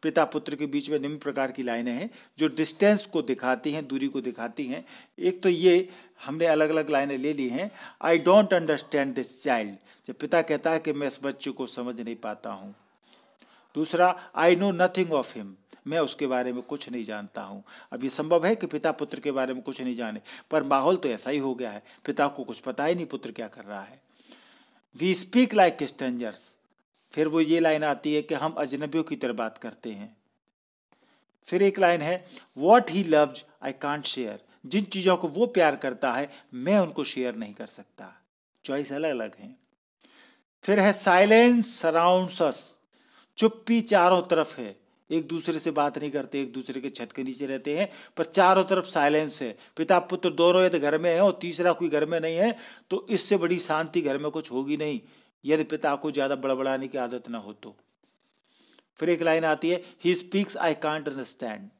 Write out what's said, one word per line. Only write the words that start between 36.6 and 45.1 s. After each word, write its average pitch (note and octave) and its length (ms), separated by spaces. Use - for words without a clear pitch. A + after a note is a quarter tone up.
उनको D#3 260
शेयर B2+ 300
नहीं G#2+ 200
कर G#2 120
सकता। - 560
चॉइस C#3+ 280
अलग-अलग C3+ 460
हैं। B3 200
फिर G3+ 180
है, G3+ 200
"Silence A3 840
surrounds F3 600
us", C#3+ 140
चुप्पी A3 420
चारों F#3 420
तरफ E3 360
है, G#2+ 180